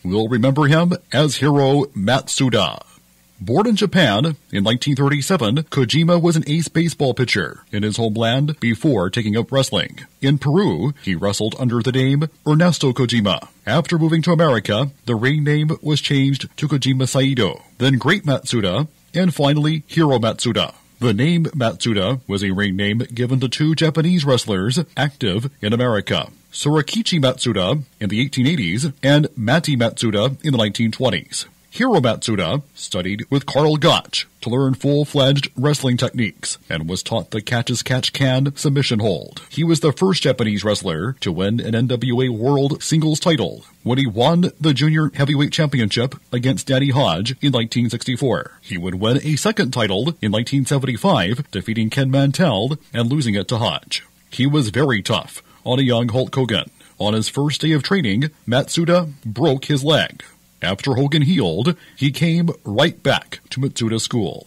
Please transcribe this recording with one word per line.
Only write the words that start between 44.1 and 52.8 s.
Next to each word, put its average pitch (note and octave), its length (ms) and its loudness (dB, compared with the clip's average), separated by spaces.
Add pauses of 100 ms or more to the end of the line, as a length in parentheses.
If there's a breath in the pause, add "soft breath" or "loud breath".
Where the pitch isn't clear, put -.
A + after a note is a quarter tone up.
the D3+ 140 2
Junior D#3 400 0
Heavyweight C#3+ 380 0
Championship B2+ 640 0 (160)
against - 340 -2
Danny C3+ 220 2
Hodge A#2 520 0
in C#3+ 120 2
nineteen A#2 360 0
sixty-four. A#2+ 720 -4
He - 160 -10
would F2+ 200 -6
win A2+ 260 2
a D3+ 140 -2
second G3+ 340 -2
title A2+ 500 -2
in G#2+ 120 0
nineteen A#2+ 320 0
seventy-five, B2+ 880 -2
defeating A2 360 -2
Ken C3 220 0
Mantell C#3 680 0 (140)